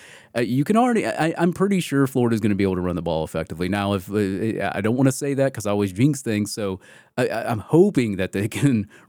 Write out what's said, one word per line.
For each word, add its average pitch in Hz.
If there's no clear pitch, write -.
Uh, 123
you 127
can 214
already, 233
I, 147
I'm 170
pretty 196
sure 139
Florida's 117
gonna 104
be 98
able 95
to 87
run 90
the 82
ball 80
effectively. 80
Now, 101
if, 95
uh, 98
I 95
don't 110
wanna 135
say 143
that 135
'cause 107
I 101
always 101
jinx 131
things, 104
so 98
I, 123
I, 113
I'm 113
hoping 131
that 92
they 113
<laughs> -
can 117